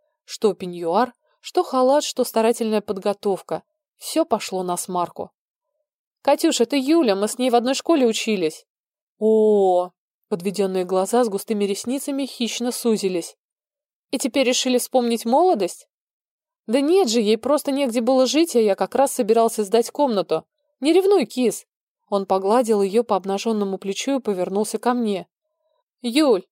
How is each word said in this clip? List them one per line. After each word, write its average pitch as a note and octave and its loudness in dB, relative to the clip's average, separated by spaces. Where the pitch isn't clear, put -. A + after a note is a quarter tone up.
Что - 0
пеньюар, F3+ -2
что - -2
халат, C4+ 2
что - -4
старательная A3 0
подготовка. G3 -4
Всё - -2
пошло G3 -4
насмарку. F3+ -6
«Катюш, D4 2
это A#3 0
Юля, C4+ 2
мы G3+ -2
с - -8
ней B3+ 0
в A#3 0
одной A#3+ 2
школе C4+ 2
учились». G#3 -2
О, G#3 4
подведённые F#3 -2
глаза F#3+ 0
с A#3 -2
густыми G3+ -4
ресницами C4 -6
хищно A#3+ -6
сузились. G3 -4
«И C4 -4
теперь C4 0
решили B3 0
вспомнить A#3 -2
молодость?» C4 0
«Да A#3+ 0
нет E4 2
же, A3+ 0
ей G#3+ 2
просто C#4+ -2
негде C4 -2
было C4 2
жить, D4+ 0
а B3 4
я G#3 2
как F#3+ -4
раз C4+ 2
собирался A3+ 0
сдать A3 0
комнату. G3+ -2
Не D4 2
ревнуй, F#4+ 4
кис». - -2
Он G3 -2
погладил G#3 2
её G3+ 0
по A3 -2
обнажённому G3 -4
плечу A#3 -4
и B3 -6
повернулся G3 -2
ко A#3+ 0
мне. G#3+ -4
«Юль, A#3+ 2